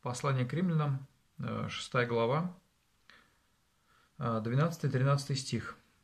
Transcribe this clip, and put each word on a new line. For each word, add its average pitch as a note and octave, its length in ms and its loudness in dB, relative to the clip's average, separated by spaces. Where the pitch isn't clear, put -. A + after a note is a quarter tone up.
послание B2+ 440 0
к B2 60 -4
римлянам, D3+ 520 2
э, A2 300 -4
шестая - 380 0
глава, A#2+ 500 2
э, A#2 260 -2
двенадцатый, C#3+ 440 0
тринадцатый C#3 460 2
стих. - 420 -6